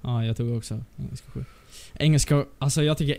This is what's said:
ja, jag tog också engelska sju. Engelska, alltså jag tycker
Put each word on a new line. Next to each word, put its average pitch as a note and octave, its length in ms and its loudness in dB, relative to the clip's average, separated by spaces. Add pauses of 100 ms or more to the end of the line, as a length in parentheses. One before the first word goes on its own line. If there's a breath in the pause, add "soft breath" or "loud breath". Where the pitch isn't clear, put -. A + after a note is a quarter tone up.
ja, A#2+ 220 -2
jag A2+ 120 -2
tog A#2 200 -2
också A2+ 240 -8 (160)
engelska C3 340 -12
sju. B2 140 -8 (500 loud breath)
Engelska, D3 500 4 (140)
alltså C#3+ 240 0
jag D3+ 160 2
tycker C#3+ 200 0